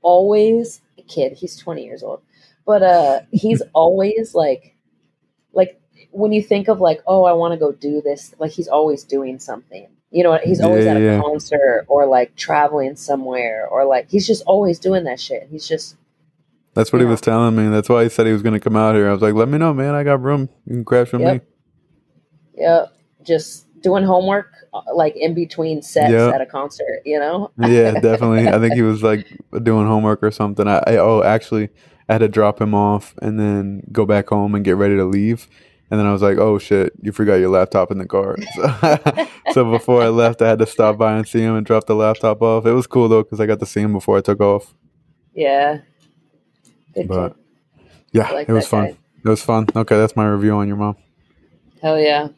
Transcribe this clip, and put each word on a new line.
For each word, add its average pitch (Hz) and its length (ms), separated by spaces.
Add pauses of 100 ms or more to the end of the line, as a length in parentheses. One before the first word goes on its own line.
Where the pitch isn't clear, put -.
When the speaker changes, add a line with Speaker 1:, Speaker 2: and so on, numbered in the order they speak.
Speaker 1:
always 214 800 (160)
a - 60
kid. 135 300
He's - 220
twenty 151 300
years 110 180
old. - 180 (440)
But, 202 180
uh, 160 360 (120)
he's - 360
<laughs> - 60
always, 190 640
like, 147 400 (760)
like, 185 260 (320)
when 214 220
you 214 80
think 202 260
of, 202 140
like, 160 260
"Oh, 190 160
I 180 100
wanna 170 240
go 147 140
do 147 300
this," 143 380
like, 156 120
he's 160 160
always 147 360
doing 131 360
something. 101 480 (240)
You 175 120
know, 160 200
he's 185 180
always 110 240
Speaker 2:
Yeah, 107 60
Speaker 1:
at 107 60
a 107 40
Speaker 2:
yeah. 107 200
Speaker 1:
concert 147 680
or, 143 180
like, 127 300
traveling 147 600
somewhere 127 720
or, 135 160
like, 127 240
he's 196 180
just 220 180
always 190 340
doing 190 260
that 127 140
shit. - 320
He's 151 160
just, - 280 (800)
Speaker 2:
That's 113 200
what 123 60
Speaker 1:
you 123 60
Speaker 2:
he - 20
Speaker 1:
know. 117 40
Speaker 2:
was 113 100
telling 113 340
me. 107 140
That's 107 200
why 117 140
he 117 60
said 113 180
he 110 60
was 104 80
gonna 107 200
come 107 160
out 110 180
here. 104 140
I 101 40
was 98 80
like, 107 120
"Let 110 160
me 147 80
know, 160 160
man. 139 220
I 143 80
got 139 180
room. 135 280 (160)
You 120 100
can 117 100
crash 123 280
with 123 80
Speaker 1:
Yep. 127 120
Speaker 2:
me." 123 80 (1160)
Speaker 1:
Yep. 165 360 (300)
Just - 420 (160)
doing 190 220
homework, 190 440 (260)
uh, 101 80 (120)
like, 156 220
in 165 180
between 160 480
sets 147 300
Speaker 2:
Yep. 117 240
Speaker 1:
at 135 60
a 131 40
concert, 139 600
you 151 140
know? 170 340
<laughs> 117 60
Speaker 2:
Yeah, 117 400
definitely. 113 480
I 110 120
think 113 140
he 120 80
was, 107 220
like, 107 220 (380)
doing 110 240
homework 107 360
or 107 80
something. 104 360
I, 101 100 (100)
I, 113 100
oh, 107 260
actually, 107 460 (400)
I 110 40
had 113 60
to 110 80
drop 104 340
him 107 120
off 104 480
and 107 180
then 101 520
go 110 140
back 101 240
home 104 260
and 101 80
get 95 140
ready 101 180
to 95 100
leave. 101 420 (440)
And 107 80
then 104 80
I 101 40
was 101 120
like, 101 160
"Oh, 107 180
shit, 98 420
you 101 120
forgot 104 240
your 92 140
laptop 92 420
in 95 80
the 92 80
car." 98 340
<laughs> - 140
So, 151 720 (100)
<laughs> - 140
so 123 200
before 120 300
I 117 80
left, 117 320
I 113 80
had 110 100
to 110 60
stop 107 320
by 110 180
and 110 120
see 113 140
him 113 140
and 107 100
drop 110 200
the 110 100
laptop 107 460
off. 113 240
It 113 60
was 123 160
cool, 120 200
though, 110 160
'cause 110 160
I 110 60
got 107 140
to 101 80
see 104 140
him 107 120
before 98 240
I 98 40
took 104 200
off. 101 320 (600)
Speaker 1:
Yeah. 143 440 (1160)
Good 90 120
Speaker 2:
But, 90 280
Speaker 1:
kid. - 500 (280)
Speaker 2:
yeah, 113 160
Speaker 1:
I - 40
like 147 160
Speaker 2:
it 113 40
was 107 120
Speaker 1:
that - 40
Speaker 2:
fun. 104 160
Speaker 1:
guy. - 120 (280)
Speaker 2:
It 110 40
was 110 140
fun. 110 320
Okay, 110 220
that's 110 180
my 107 120
review 104 260
on 101 140
your 101 100
mom. 104 180 (880)
Speaker 1:
Hell 156 160
yeah. 147 380